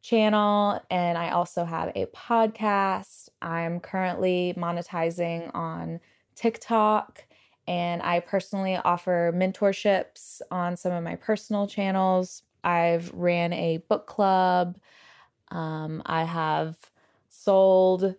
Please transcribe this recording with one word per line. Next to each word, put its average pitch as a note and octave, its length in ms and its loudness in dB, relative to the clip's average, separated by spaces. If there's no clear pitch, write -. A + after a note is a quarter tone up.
channel, G#3 760 2
and F3 280 0
I E3+ 140 -4
also F3 340 -2
have E3 280 -4
a G3 140 -2
podcast. G#3 1200 -2
I'm E3+ 400 -4
currently F3+ 760 -2
monetizing E3+ 960 -4
on E3 460 -6
TikTok, A3 920 0
and F3 340 -2
I F3 200 0
personally F#3+ 560 -2
offer F3 580 0
mentorships F#3+ 1040 0
on F3 280 -4
some F3+ 160 -4
of E3+ 100 -4
my E3+ 140 -6
personal G#3 500 -2
channels. F#3+ 760 0
I've E3+ 500 2
ran F3 380 0
a E3 260 -2
book - 180 0
club. F#3 720 2
Um, D#3+ 560 -6
I E3 180 -2
have D#3+ 540 -4
sold F#3+ 920 4